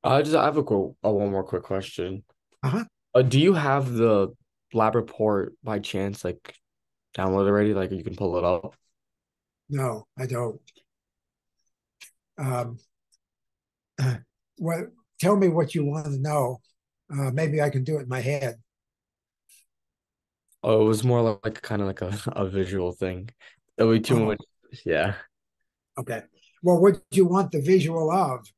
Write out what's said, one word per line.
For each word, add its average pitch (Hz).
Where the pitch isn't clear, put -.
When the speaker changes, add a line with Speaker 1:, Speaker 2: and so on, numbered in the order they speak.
Speaker 1:
I 135
just, 156
I -
have 147
a 151
qu-, 98
uh, 107
one 101
more 95
quick 90
question. 95
Speaker 2:
Uh-huh. 180
Speaker 1:
Uh, 127
do 131
you 185
have 139
the 110
lab 110
report 107
by 107
chance, 101
like, -
downloaded 98
already? 104
Like, 92
you 92
can 90
pull 90
it 85
up? 87
Speaker 2:
No, 127
I 131
don't. 120
Um, 120
<clears throat> 131
what? 165
Tell 196
me 196
what 165
you 147
want 151
to 139
know. 131
Uh, 139
maybe 151
I 143
can 131
do 156
it 139
in 123
my 127
head. 135
Speaker 1:
Oh, 110
it -
was 110
more 123
like, 110
like, 110
kinda 101
like 95
a, 95
<laughs> -
a -
visual 92
thing. 92
It'll 113
be 110
too 117
Speaker 2:
Oh. 110
Speaker 1:
much. 104
Yeah. 85
Speaker 2:
Okay. 117
Well, 175
what 196
do 135
you 190
want 180
the 147
visual 165
of? 156